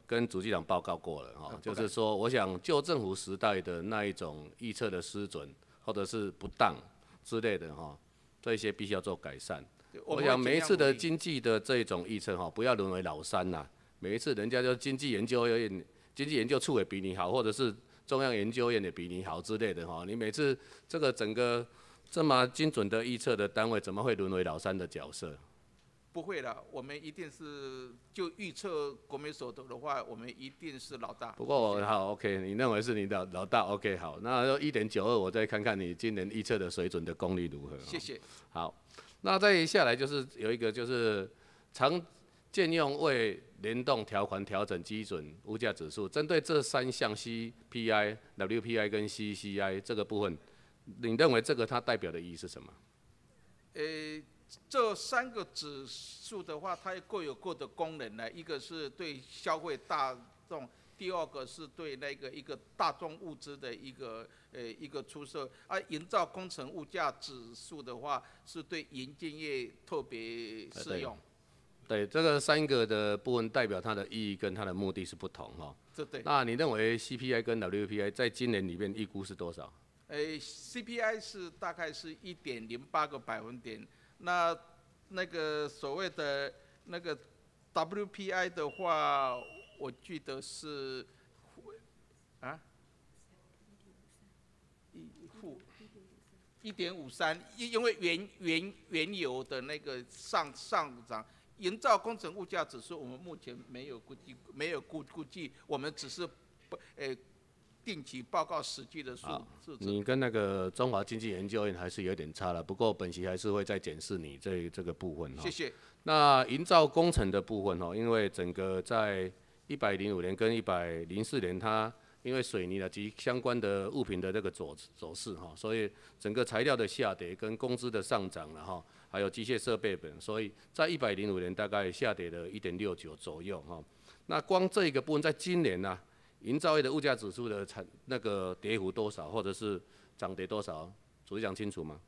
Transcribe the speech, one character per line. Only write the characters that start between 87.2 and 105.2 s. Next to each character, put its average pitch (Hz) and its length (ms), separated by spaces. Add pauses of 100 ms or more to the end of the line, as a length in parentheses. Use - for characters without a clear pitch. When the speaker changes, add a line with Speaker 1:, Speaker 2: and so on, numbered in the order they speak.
Speaker 2:
W 185 340
P 190 260
I 180 160
的 165 200
话， 143 680 (400)
我 135 120
记 156 280
得 135 220
是， 135 640 (1300)
啊， 147 180 (2250)
一， 160 320 (140)
负， 156 200 (1000)
一 214 100
点 175 220
五 147 140
三， 160 300 (180)
因， 233 160
因 226 100
为 233 180
原， 175 280 (100)
原， 175 360 (140)
原 160 260
油 131 300
的 131 160
那 147 180
个 135 300
上， 160 460
上 120 520
涨， 113 160 (360)
营 208 200
造 220 200
工 226 180
程 170 180
物 190 120
价 170 180
指 127 160
数 170 180
我 139 60
们 127 140
目 170 180
前 - 180 (140)
没 131 200
有 120 100
估 131 160
计， 131 200 (200)
没 156 160
有 147 100
估， 151 320
估 160 100